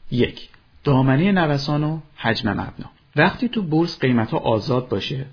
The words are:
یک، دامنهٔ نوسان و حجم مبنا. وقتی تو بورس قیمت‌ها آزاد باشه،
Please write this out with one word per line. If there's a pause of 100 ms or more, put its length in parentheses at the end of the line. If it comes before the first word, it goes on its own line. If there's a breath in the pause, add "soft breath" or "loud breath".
(120)
یک، (340)
دامنهٔ
نوسان
و (160)
حجم
مبنا. (260)
وقتی
تو
بورس
قیمت‌ها
آزاد
باشه،